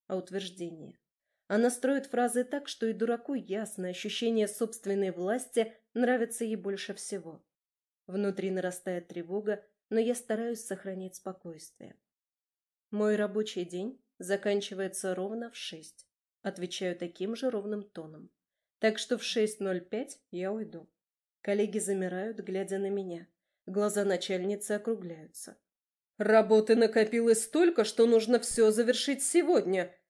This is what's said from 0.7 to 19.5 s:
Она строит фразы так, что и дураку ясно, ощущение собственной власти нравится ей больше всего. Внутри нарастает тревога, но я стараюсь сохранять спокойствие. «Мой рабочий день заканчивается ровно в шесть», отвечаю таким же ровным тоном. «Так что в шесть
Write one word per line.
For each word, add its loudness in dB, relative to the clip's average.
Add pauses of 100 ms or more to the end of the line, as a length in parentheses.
Она 4
строит 0
фразы 0
так, -8
что -6
и 0
дураку -2
ясно, -6
ощущение 0
собственной -2
власти -2 (200)
нравится 0
ей -4
больше -6
всего. -12 (640)
Внутри -2
нарастает -4
тревога, -4 (280)
но 2
я 2
стараюсь -4
сохранять -8
спокойствие. -14 (920)
«Мой 2
рабочий -2
день -8 (180)
заканчивается -2
ровно -6
в -18
шесть», -14 (360)
отвечаю -4
таким -6
же -2
ровным -4
тоном. -16 (520)
«Так 4
что -2
в -8
шесть 0